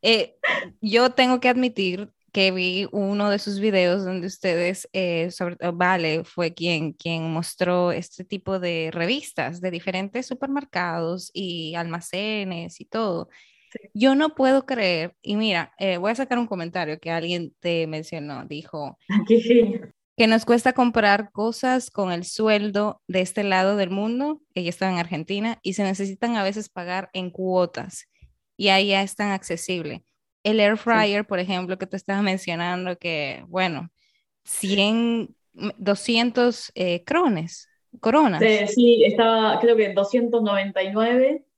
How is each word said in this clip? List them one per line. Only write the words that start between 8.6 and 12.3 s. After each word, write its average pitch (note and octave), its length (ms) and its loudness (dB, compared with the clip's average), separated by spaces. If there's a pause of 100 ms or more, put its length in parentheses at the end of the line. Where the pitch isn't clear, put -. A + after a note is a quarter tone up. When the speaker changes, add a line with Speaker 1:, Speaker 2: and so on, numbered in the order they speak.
Speaker 1:
de E3 320 -4
revistas E3+ 680 -4
de F#3 120 -4
diferentes F#3+ 540 -6
supermercados F3+ 1080 -6
y E3+ 400 -8
almacenes F3 1040 -6